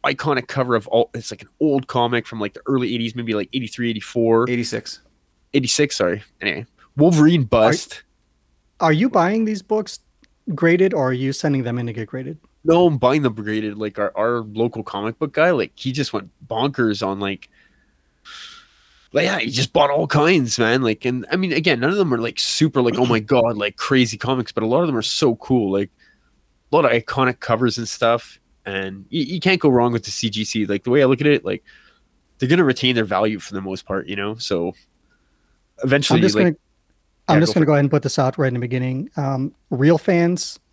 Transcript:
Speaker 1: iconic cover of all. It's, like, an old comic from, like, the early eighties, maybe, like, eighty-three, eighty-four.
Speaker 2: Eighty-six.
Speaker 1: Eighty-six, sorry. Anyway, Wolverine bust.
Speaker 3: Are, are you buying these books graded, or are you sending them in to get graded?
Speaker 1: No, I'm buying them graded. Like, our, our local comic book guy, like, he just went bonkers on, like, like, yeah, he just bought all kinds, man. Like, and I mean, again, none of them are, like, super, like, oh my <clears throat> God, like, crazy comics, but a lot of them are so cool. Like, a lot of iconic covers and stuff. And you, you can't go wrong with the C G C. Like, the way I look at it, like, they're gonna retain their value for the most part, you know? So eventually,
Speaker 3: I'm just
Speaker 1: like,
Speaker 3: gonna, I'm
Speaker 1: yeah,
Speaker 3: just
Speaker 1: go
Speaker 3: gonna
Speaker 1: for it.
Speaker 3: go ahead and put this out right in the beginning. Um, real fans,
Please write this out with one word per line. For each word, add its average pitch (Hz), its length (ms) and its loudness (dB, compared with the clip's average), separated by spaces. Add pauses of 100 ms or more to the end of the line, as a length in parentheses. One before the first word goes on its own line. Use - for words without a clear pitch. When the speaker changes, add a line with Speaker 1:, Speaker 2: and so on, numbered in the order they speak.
Speaker 1:
iconic 139 440 -2
cover 127 260 -2
of 110 140 -2
all. 117 260 0
It's, 117 160 -10
like, 104 140 -14
an - 60 -20 (100)
old 139 260 0
comic 120 400 0
from, 113 140 -12
like, 104 160 -6
the - 100 -18
early 123 300 -2
eighties, 117 180 -6
maybe, 113 220 -6
like, 101 180 -4
eighty-three, 120 380 -6
eighty-four. 113 580 0
Speaker 2:
Eighty-six. 117 500 -6 (540)
Speaker 1:
Eighty-six, 139 420 0
sorry. 98 280 0 (180)
Anyway, 98 240 -4 (320)
Wolverine 160 460 6
bust. 113 580 2 (760)
Speaker 3:
Are, 165 80 2
are 156 60 4
you 185 140 2
buying 208 380 2
these 214 160 -4
books 214 380 -4 (560)
graded, 175 400 4
or 135 140 2
are 127 40 0
you 135 200 -2
sending 139 280 0
them 120 160 -4
in 120 80 -4
to 117 80 -6
get 110 140 -8
graded? 131 320 -12 (240)
Speaker 1:
No, 170 240 4
I'm 151 100 2
buying 127 240 2
them 120 140 0
graded. 107 420 -6
Like, 107 220 -8
our, 101 160 -2
our 117 240 -2
local 113 420 -4
comic 104 380 -8
book 151 140 -6
guy, 170 180 2
like, 123 240 -2
he - 160 -6
just 131 200 -4
went - 200 -8 (160)
bonkers 113 580 -2
on, 98 140 -4
like, 98 280 -6 (1700)
like, 156 120 2
yeah, 190 120 -2
he 139 140 -4
just 127 200 -2
bought 143 200 2
all 151 160 0
kinds, 151 500 2
man. 120 240 2
Like, 110 240 -2
and 123 260 -4
I 156 40 0
mean, 185 180 -2
again, 147 260 0
none 139 120 0
of 196 60 0
them 175 140 2
are, 120 60 2
like, 117 220 -4
super, 143 420 0
like, 120 160 2
oh 127 80 2
my 117 140 2
<clears throat> 107 160 -2
God, 117 200 2
like, 104 220 -6
crazy 123 400 0
comics, 127 340 -4
but 110 120 -4
a 110 40 -2
lot 127 140 2
of 175 60 0
them 135 100 -2
are 110 60 -4
so 120 320 0
cool. 110 360 0
Like, 98 200 -2 (800)
a 143 40 2
lot 160 100 4
of 120 60 4
iconic 127 480 0
covers 117 380 0
and 117 100 -8
stuff. - 520 -2 (280)
And 98 440 -8
you, 156 120 -4
you 165 160 -6
can't 190 220 0
go 151 80 4
wrong 120 240 4
with 113 120 -4
the - 40 -10
C - 180 -4
G 104 160 -4
C. 107 220 -2
Like, 101 200 -4
the 123 40 -4
way 139 140 4
I - 20 6
look 131 160 2
at 143 60 2
it, 147 180 2
like, 98 180 -6 (760)
they're 127 100 -2
gonna 175 140 4
retain 127 320 2
their 110 100 0
value 104 320 0
for - 160 -12
the 98 80 -6
most 95 240 -8
part, 95 220 -6
you 101 80 -8
know? 101 220 -6
So 90 360 -4 (1120)
eventually, 143 340 4
Speaker 3:
I'm 165 60 6
just 185 100 4
Speaker 1:
like, - 120 4
Speaker 3:
gonna, 160 100 2 (720)
I'm 160 80 4
Speaker 1:
yeah, 156 60 6
Speaker 3:
just 170 120 2
Speaker 1:
go 165 60 2
Speaker 3:
gonna - 0 -
Speaker 1:
for 156 40 4
it. - 40 4
Speaker 3:
go 151 60 4
ahead 143 100 4
and 139 80 0
put 147 100 2
this - 160 -2
out 131 220 0
right 135 80 2
in 123 80 -2
the 123 40 -2
beginning. 127 580 -4
Um, 135 360 -4 (160)
real 151 300 4
fans, 170 600 0 (140)